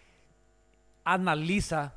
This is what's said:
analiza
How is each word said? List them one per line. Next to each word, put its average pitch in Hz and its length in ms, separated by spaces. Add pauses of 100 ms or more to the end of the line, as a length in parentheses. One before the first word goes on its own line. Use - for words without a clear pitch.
(1040)
analiza 165 920